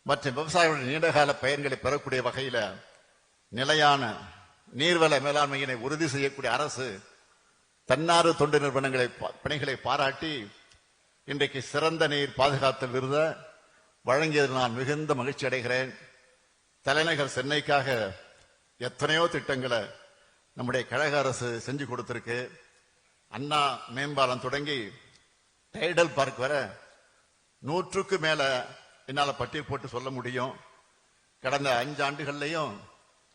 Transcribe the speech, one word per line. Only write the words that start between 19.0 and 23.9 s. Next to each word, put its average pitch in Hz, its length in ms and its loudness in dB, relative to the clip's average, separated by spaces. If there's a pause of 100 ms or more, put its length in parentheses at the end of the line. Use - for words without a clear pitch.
திட்டங்களை 127 640 -2 (640)
நம்முடைய 123 340 -2
கழக 143 320 0
அரசு 120 480 -2
செஞ்சு 143 180 -6
கொடுத்திருக்கு. 117 540 -6 (880)
அண்ணா 139 500 -2 (100)
மேம்பாலம் 131 520 0